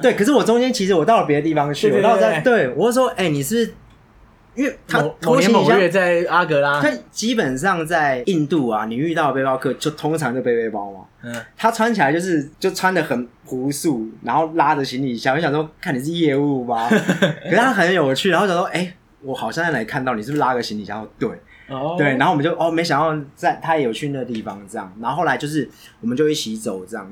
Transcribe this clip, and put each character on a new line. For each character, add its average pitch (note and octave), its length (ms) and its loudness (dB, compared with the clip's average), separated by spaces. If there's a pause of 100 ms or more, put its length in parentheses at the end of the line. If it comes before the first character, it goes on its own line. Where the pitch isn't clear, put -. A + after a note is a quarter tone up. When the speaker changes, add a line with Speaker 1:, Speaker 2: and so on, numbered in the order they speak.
Speaker 1:
对， B3 120 4
可 E3+ 80 0
是 A3+ 80 4
我 A3+ 140 4
中 A3+ 160 4
间 B3+ 100 2
其 G3 160 -2
实 G3 80 2
我 D#3+ 80 4
到 A3 200 4
了 - 40 -2
别 D3 120 2
的 D3+ 40 0
地 D#3 120 -2
方 D3 180 0
去， G#3 180 0
Speaker 2:
对， G3+ 100 4
对， - 20 2
对， - 80 4
Speaker 1:
我 - 40 6
到 - 60 4
在， - 200 2
Speaker 2:
对。 A#3 260 4
Speaker 1:
对， - 100 -4
我 F3+ 100 2
就 A#3+ 60 2
说 B3+ 240 4
：“哎， F#3 140 0
你 C#3+ 120 0
是 C#3 140 -4
不 A#3 40 2
是？” A3 140 -2 (800)
因 B3+ 100 -2
为 - 220 -4
他 A#3+ 140 2 (180)
拖 E3+ 220 4
行 F#3 80 4
李 A#3 40 6
箱， - 0 -
Speaker 2:
某， G3 100 6
某 C#3+ 40 2
年 D#3 100 6
某 G3+ 40 4
月 F3 80 4
在 F3 400 2
阿 F3 160 2
格 D#3 160 2
拉。 C#3+ 200 2
Speaker 1:
他 D4 120 2 (180)
基 A#3 240 -4
本 D3 220 0
上 E3+ 280 0
在 D3 420 0
印 D#3+ 200 2
度 C#3+ 220 0
啊， G#2+ 160 -2
你 A2+ 120 -6
遇 D#3+ 180 -2
到 D#3 140 2
的 C3 40 0
背 C3+ 100 0
包 C3+ 140 0
客 B2+ 180 -2
就 D3+ 180 -4
通 D3+ 240 -4
常 C3 180 -2
就 B2+ 80 -4
背 A#2+ 120 0
背 A2+ 140 0
包 G2+ 240 -8
嘛。 F#2+ 80 -18 (220)
Speaker 2:
嗯。 A#2+ 120 -10 (220)
Speaker 1:
他 A3+ 160 2
穿 A3+ 200 0
起 F#3+ 80 -2
来 C#3+ 120 4
就 E3+ 80 0
是， E3 280 -2 (120)
就 F#3+ 100 0
穿 F#3 220 0
得 F3 100 0
很 B2 240 -4 (200)
朴 C3 260 -4
素， C3 360 -2 (140)
然 A#2 140 -2
后 D#3+ 180 0
拉 D#3 200 2
着 C#3+ 100 -2
行 C3 180 -6
李 B2 140 -4
箱， C3 180 0
我 D#3 60 0
想 D#3+ 100 0
说 D#3 180 -2 (120)
：“看 E3+ 140 -4
你 B2 100 -4
是 D#3+ 80 -4
业 D#3 240 2
务 C#3 300 0
吧。” A#2 220 -2
Speaker 2:
<laughs> - 20 -2
Speaker 1:
可 F3+ 600 0
是 F3 60 4
他 B3 160 4
很 F#3 200 2
有 C#3 220 2
趣， C3 140 0
然 E3+ 100 4
后 G3+ 80 4
想 F3+ 80 0
说 F3 120 0 (100)
：“哎， F3 180 -4 (280)
我 C3 120 -8
好 A2+ 160 -6
像 D#3+ 140 -4
在 E3+ 80 0
哪 C3+ 60 -2
里 A2+ 80 -4
看 C3 180 -6
到 B2+ 100 -2
你， G#2+ 80 -6
是 A#2 80 -8
不 D3 60 -2
是 D3 40 0
拉 B2+ 140 2
个 A#2+ 80 0
行 G#2+ 160 -6
李 G#2 60 -8
箱？” G#2+ 240 -10 (100)
对。 B2 100 -2 (400)
Speaker 2:
哦。 C3+ 280 -6
Speaker 1:
对， C#3+ 200 2
然 B2+ 60 0
后 F3 100 4
我 D#3 40 0
们 C#3+ 80 0
就， E3+ 120 2
哦， D#3+ 120 0
没 E3 140 0
想 D3 180 0
到 D#3 240 -2 (120)
在， E3 260 -2
他 D#3+ 140 0
也 D3 80 0
有 A2+ 80 0
去 D3 160 -6
那 C3+ 160 -6
地 A2+ 180 -6
方 G2 260 -12
这 A2 80 -14
样， G2 240 -10
然 A#2 80 -6
后 C3+ 100 -4
后 F3 60 -2
来 C3+ 140 0
就 D3 80 -8
是 D3 240 -4 (300)
我 A2 60 -8
们 B2 100 -2
就 D3+ 120 2
一 D#3 60 2
起 A2 220 -6
走 G2+ 280 -8
这 G2+ 120 -12
样， G2 160 -12